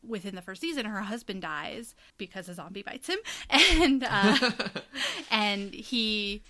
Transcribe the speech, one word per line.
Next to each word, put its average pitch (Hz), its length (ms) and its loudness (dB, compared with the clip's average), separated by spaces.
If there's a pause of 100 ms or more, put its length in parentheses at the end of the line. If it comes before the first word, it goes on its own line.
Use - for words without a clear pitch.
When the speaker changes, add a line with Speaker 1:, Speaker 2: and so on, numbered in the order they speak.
Speaker 1:
within 202 300 -8
the 180 60 -12
first 170 180 -14
season, 311 260 -4
her 208 140 -6
husband 202 420 -8
dies 160 520 -8 (240)
because 185 300 -10
a 180 60 -12
zombie 175 280 -12
bites - 260 -12
him. 370 100 -2 (160)
<laughs> - 160 -12
And, 311 580 6
uh, 233 420 4 (400)
Speaker 2:
<laughs> - 400 -6
Speaker 1:
and 202 440 0
he, 214 760 -2